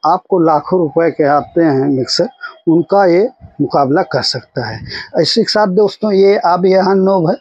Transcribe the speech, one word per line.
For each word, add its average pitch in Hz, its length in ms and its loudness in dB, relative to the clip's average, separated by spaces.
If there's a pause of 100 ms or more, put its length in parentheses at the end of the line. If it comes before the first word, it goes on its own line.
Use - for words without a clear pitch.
आपको 180 360 -2
लाखों 160 380 0
रुपए 165 320 0
के 160 140 -2
आते 147 360 0
हैं 139 280 0
मिक्सर, 135 380 -2 (400)
उनका 175 400 2
ये 185 220 2 (320)
मुकाबला 143 420 0
कर 139 200 -4
सकता - 440 -8
है। 110 120 -10 (420)
इसी 190 200 0
के 180 80 -2
साथ 214 200 0
दोस्तों 208 440 -2
ये 196 260 4
आप 180 260 0
यहाँ 190 300 2
नॉब 190 340 2
है 214 120 0